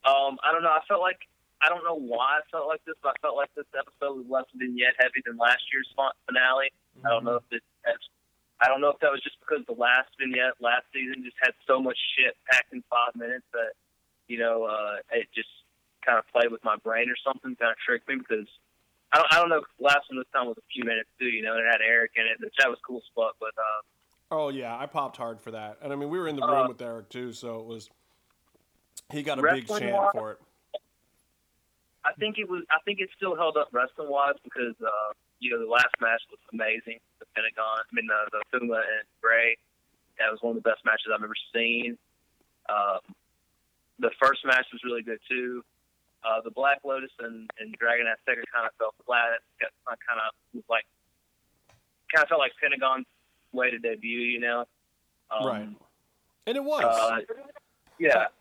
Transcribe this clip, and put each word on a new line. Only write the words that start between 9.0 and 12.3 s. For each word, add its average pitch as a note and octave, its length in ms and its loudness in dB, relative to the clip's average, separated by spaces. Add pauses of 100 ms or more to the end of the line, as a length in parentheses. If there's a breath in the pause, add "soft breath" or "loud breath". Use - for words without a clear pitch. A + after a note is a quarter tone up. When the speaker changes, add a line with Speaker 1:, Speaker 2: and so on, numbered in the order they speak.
Speaker 1:
that D3 100 4
was C3+ 100 -4
just - 180 -10
because D3 280 -4
the A#2+ 100 -6
last B2 400 4
vignette B2+ 440 0
last A#2+ 320 2
season C3 300 -6
just B2 200 -14
had B2 80 4 (160)
so C3 140 4
much B2+ 160 -2 (200)
shit B2+ 160 4 (160)